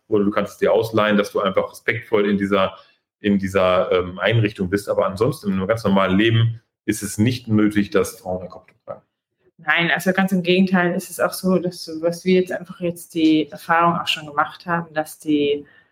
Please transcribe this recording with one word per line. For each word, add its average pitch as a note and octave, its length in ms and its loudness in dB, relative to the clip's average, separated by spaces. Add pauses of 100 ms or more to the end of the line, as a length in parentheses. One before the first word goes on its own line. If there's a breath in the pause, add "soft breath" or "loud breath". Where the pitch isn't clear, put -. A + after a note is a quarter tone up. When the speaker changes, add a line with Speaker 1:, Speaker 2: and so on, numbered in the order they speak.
Speaker 1:
oder G#2 160 2
du G2+ 80 0
kannst G2+ 220 -4
es - 40 -20
dir F#2 160 2
ausleihen, G#2+ 440 2
dass G2+ 160 0
du G2 80 -2
einfach G2 280 0
respektvoll A2+ 580 -2
in G2+ 120 2
dieser, G2 360 0 (440 loud breath)
in G2+ 180 2
dieser, F#2 540 0
ähm, F2+ 260 -2
Einrichtung G2+ 540 0
bist. G2+ 180 -2
Aber G2 160 0
ansonsten G#2 440 -2
in F#2+ 80 0
einem F#2+ 100 -4
ganz A2+ 160 -2
normalen G2 340 2
Leben A2+ 440 2 (240)
ist G#2 180 -2
es G2 160 -4
nicht B2 280 0
nötig, G#2+ 440 2
dass - 280 0
Frauen F#2 220 -8
ein F2 80 -14
Kopftuch - 280 -20 (100)
tragen. - 160 -14 (560)
Speaker 2:
Nein, E3 340 0
also F3 200 0
ganz F#3+ 180 0
im F#3 100 0
Gegenteil F3+ 540 2
ist - 160 -8
es - 80 -8
auch F3 140 -2
so, F#3 260 0
dass F3 260 -8
du, D#3+ 160 -10
was E3+ 240 -4
wir F#3 140 4
jetzt F3+ 120 -2
einfach - 300 -10
jetzt F3 320 -8
die D#3 380 2
Erfahrung E3+ 480 0
auch - 80 -8
schon D#3 180 -4
gemacht D3+ 400 -6
haben, E3+ 300 -4
dass D#3 240 -6
die, D3 480 0 (240 loud breath)